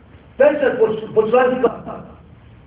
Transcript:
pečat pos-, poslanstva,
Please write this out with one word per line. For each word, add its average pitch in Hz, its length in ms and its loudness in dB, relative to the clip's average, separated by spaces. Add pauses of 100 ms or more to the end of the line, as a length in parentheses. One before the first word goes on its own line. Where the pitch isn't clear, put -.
(380)
pečat 262 420 2
pos-, 220 360 -2
poslanstva, 240 560 2 (960)